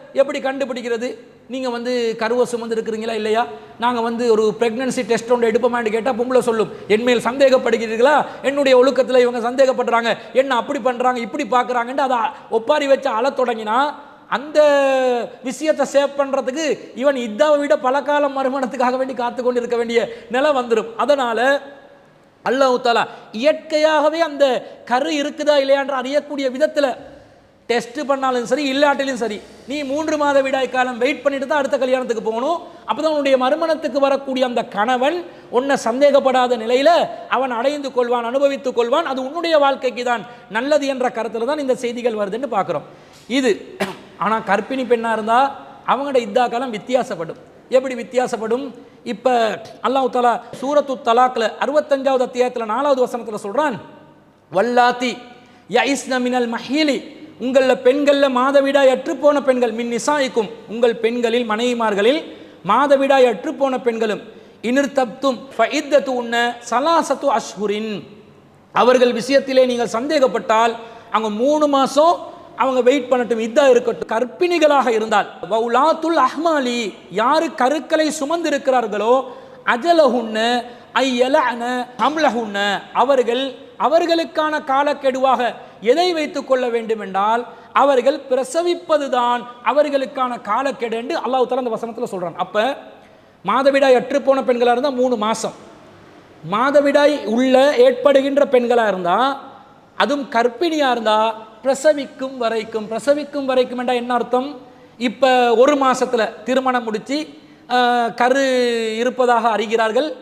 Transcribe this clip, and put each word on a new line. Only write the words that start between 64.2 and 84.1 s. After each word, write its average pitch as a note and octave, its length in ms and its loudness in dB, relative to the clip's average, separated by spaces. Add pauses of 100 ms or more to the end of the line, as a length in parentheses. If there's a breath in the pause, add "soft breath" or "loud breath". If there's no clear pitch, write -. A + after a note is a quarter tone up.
"இனிர்தப்தும் B3+ 760 0 (200)
ஃபஇத்தத்து C#4 500 2
உன்ன A#3+ 480 -2 (140)
ஸலாசத்து C#4+ 600 0
அஷ்ஹுரின்", G#3 720 -4 (720)
அவர்கள் B3 400 4
விஷயத்திலே C4 540 2
நீங்கள் A#3+ 260 -2
சந்தேகப்பட்டால் A#3 840 2 (360 loud breath)
அவங்க A3 200 -2
மூணு D4 360 2
மாசம் C#4+ 640 2 (260)
அவங்க B3+ 260 0
வெயிட் B3+ 300 0
பண்ணட்டும், A#3+ 280 0
இதா A3 280 2
இருக்கட்டும். A3+ 400 2
கர்ப்பிணிகளாக C#4+ 800 2
இருந்தால், G#3+ 380 0 (240)
"வௌலாத்துல் C#4+ 680 2
அஹ்மாலி", B3 760 0 (160)
யாரு C4 440 0
கருக்களை D#4 640 0
சுமந்திருக்கிறார்களோ, C4 1040 0 (420 loud breath)
"அஜலஹுன்ன A#3+ 960 2 (320 loud breath)
ஐயலஅன B3 920 0 (120)
ஹம்லஹுன்ன", G#3+ 840 0 (100)
அவர்கள் B3+ 640 0 (240)
அவர்களுக்கான D#4+ 880 0